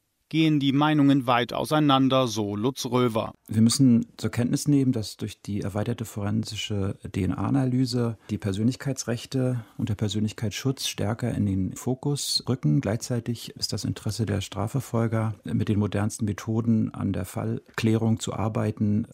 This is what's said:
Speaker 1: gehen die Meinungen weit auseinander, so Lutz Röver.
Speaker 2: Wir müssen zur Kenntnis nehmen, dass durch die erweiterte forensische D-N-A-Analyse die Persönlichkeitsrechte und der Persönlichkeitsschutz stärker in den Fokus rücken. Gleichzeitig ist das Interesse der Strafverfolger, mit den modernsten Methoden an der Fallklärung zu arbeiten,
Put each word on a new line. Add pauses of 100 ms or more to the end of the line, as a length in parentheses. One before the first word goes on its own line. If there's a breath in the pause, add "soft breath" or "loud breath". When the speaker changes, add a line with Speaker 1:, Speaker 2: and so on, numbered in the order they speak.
(280)
Speaker 1:
gehen
die
Meinungen
weit
auseinander,
so
Lutz
Röver. (140)
Speaker 2:
Wir
müssen (100)
zur
Kenntnis
nehmen,
dass
durch
die
erweiterte
forensische
D-N-A-Analyse (140 soft breath)
die
Persönlichkeitsrechte (140)
und
der
Persönlichkeitsschutz
stärker
in
den
Fokus
rücken.
Gleichzeitig
ist
das
Interesse
der
Strafverfolger, (100)
mit
den
modernsten
Methoden
an
der
Fallklärung
zu
arbeiten,